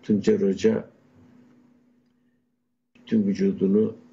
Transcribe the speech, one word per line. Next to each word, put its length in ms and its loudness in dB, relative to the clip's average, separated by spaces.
Tuncer 380 0
Hoca 480 0
bütün 320 -2
vücudunu 680 0